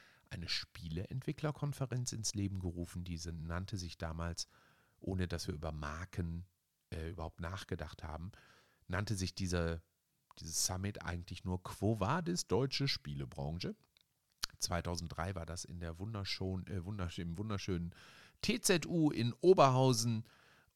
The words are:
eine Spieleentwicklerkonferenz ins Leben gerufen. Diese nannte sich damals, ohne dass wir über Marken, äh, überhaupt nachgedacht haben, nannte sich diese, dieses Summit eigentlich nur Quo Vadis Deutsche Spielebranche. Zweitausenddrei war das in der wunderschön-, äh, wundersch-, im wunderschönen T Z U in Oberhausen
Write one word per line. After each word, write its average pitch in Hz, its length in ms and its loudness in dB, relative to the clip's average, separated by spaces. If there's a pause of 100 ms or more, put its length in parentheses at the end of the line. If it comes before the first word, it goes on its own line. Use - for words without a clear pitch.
(300)
eine 87 200 -8
Spieleentwicklerkonferenz 127 1600 -4
ins 110 240 -4
Leben 98 240 0
gerufen. 87 460 -4
Diese 82 260 -4
nannte 85 460 -4
sich 87 200 -6
damals, 82 520 -4 (500)
ohne 92 300 0
dass 85 180 -2
wir 87 60 -2
über 80 180 -4
Marken, 85 760 -4 (440)
äh, 82 220 -6
überhaupt 78 280 -8
nachgedacht 82 640 -6
haben, 80 300 -8 (560)
nannte 101 260 0
sich 92 200 -2
diese, 85 460 0 (580)
dieses 82 260 -2
Summit 95 360 -4
eigentlich 87 440 -6
nur 92 180 0
Quo 107 380 0
Vadis 165 460 0
Deutsche 135 420 2
Spielebranche. 71 840 -4 (880)
Zweitausenddrei 85 720 -2
war 87 120 -6
das 82 180 -8
in 85 160 -10
der 82 180 -6
wunderschön-, 98 680 -4
äh, 104 160 -4
wundersch-, 95 360 -4
im 85 180 -4
wunderschönen 95 580 -2 (460)
T 226 180 2
Z 175 260 6
U 160 260 6
in 117 280 2
Oberhausen 131 840 8 (500)